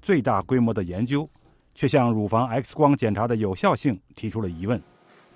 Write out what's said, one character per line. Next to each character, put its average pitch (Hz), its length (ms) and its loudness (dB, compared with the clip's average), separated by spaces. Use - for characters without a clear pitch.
最 165 220 2
大 104 200 2
规 127 180 0
模 113 120 2
的 104 120 -2
研 87 200 -4
究， 143 240 -4
却 143 140 0
向 120 240 4
乳 107 140 0
房 113 220 0
X 120 260 -4
光 143 220 4
检 113 160 0
查 104 140 -2
的 120 80 0
有 104 200 -2
效 175 200 2
性 123 260 -2
提 110 160 -8
出 110 100 -6
了 98 80 -4
疑 85 180 -8
问。 110 140 -2